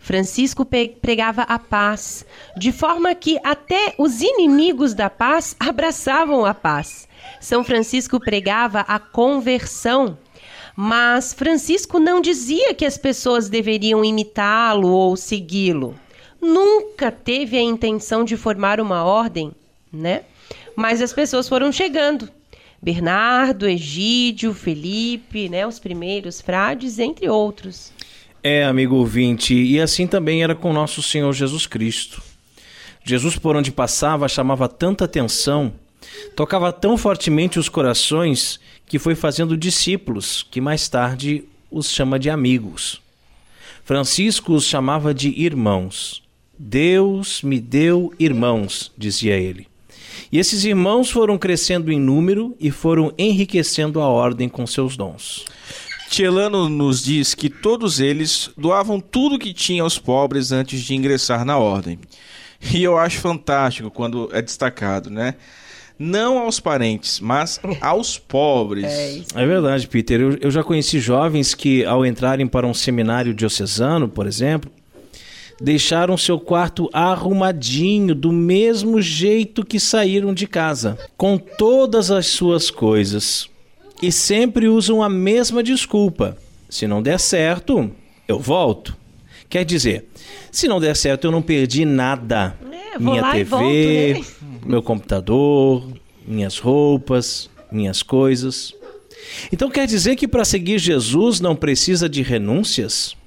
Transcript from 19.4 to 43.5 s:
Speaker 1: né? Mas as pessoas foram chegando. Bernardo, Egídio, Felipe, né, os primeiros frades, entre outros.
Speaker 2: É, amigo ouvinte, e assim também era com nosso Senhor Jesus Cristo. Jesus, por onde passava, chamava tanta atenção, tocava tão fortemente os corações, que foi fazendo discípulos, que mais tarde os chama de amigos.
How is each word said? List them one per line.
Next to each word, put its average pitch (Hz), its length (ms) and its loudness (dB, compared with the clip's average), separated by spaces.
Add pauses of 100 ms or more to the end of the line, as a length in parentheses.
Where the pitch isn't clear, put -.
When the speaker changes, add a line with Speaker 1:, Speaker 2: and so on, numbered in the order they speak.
Speaker 1:
né? 160 300 -4 (520)
Mas 226 280 0
as 240 100 -4
pessoas 262 360 -2
foram 262 220 2
chegando. 294 580 -2 (540)
Bernardo, 196 840 0
Egídio, 202 880 -2
Felipe, 202 960 -6
né, 185 160 -4
os 226 120 -10
primeiros 180 640 -8
frades, 226 580 -2
entre 320 300 -4
outros. 208 640 -4 (500)
Speaker 2:
É, 143 220 2
amigo 131 320 2
ouvinte, 120 580 2
e 127 240 4
assim 160 280 0
também 165 360 0
era 160 120 0
com 165 180 -2
nosso 151 300 -2
Senhor 143 300 0
Jesus 135 340 -2
Cristo. - 560 -6 (840)
Jesus, 127 320 0
por 156 180 0
onde 143 160 0
passava, 143 580 0
chamava 131 380 0
tanta 185 380 0
atenção, 139 680 -2 (600)
tocava 175 380 0
tão 233 240 0
fortemente 175 600 0
os 160 100 -2
corações, 143 880 0 (280)
que 147 120 -4
foi 165 160 0
fazendo 160 440 -2
discípulos, 170 920 -2
que 127 100 -6
mais 147 280 -2
tarde 131 560 -2 (260)
os 151 200 -6
chama 135 280 0
de 139 120 0
amigos. 123 720 -2 (840)